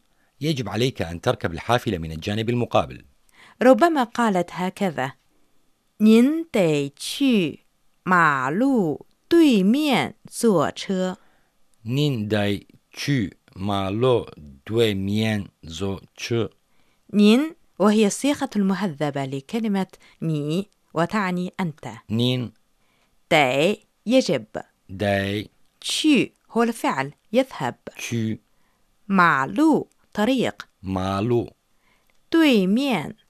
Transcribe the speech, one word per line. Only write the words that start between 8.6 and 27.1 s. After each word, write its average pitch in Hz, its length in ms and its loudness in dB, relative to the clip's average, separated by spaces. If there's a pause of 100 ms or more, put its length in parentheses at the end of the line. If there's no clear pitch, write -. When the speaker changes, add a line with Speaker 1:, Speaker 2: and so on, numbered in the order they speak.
Speaker 2:
对 285 340 6
面 226 520 0 (140)
坐 170 400 2
车." 185 480 -4 (680)
Speaker 1:
您 127 420 0
得 101 400 -2 (240)
去 131 460 -4 (180)
马 98 340 -4
路 113 380 0 (380)
对 110 280 0
面 104 540 -2 (160)
坐 87 380 -8 (160)
车. 117 340 -4 (640)
Speaker 2:
"您" 226 420 4 (240)
وهي 208 280 4
الصيغة 277 480 -2
المهذبة 160 720 -2
لكلمة 190 600 -4 (340)
ني 160 480 -4 (240)
وتعني 180 680 -4
أنت. 170 280 -8 (220)
Speaker 1:
نين. 123 440 -2 (760)
Speaker 2:
داي 151 560 2 (200)
يجب. 208 400 2 (440)
Speaker 1:
داي. 101 600 -2 (320)
Speaker 2:
去 - 500 0 (200)
هو 233 120 0
الفعل 214 480 -4 (220)